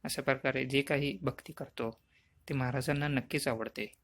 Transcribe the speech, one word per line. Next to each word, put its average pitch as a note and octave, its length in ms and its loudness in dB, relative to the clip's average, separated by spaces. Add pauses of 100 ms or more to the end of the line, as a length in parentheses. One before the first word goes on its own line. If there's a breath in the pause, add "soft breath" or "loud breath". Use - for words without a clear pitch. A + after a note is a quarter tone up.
अशा - 180 -4
प्रकारे C3+ 440 2
जे C#3 160 4
काही C#3+ 400 0
भक्ती C#3+ 320 -4
करतो - 480 -8 (480 soft breath)
ते D3 40 -2
महाराजांना C#3 540 2
नक्कीच C3+ 400 0
आवडते. A2 380 -2 (180)